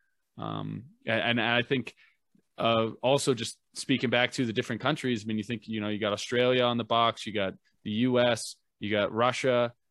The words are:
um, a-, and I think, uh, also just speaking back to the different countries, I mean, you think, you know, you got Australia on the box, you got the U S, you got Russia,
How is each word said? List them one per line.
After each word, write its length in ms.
um, 460
a-, 60
and 300
I 220
think, 300
uh, 320
also 320
just 240
speaking 340
back 220
to 140
the 80
different 280
countries, 420
I 40
mean, 100
you 60
think, 240
you 120
know, 100
you 100
got 140
Australia 500
on 140
the 60
box, 440
you 60
got 200
the 80
U 280
S, 360
you 100
got 240
Russia, 600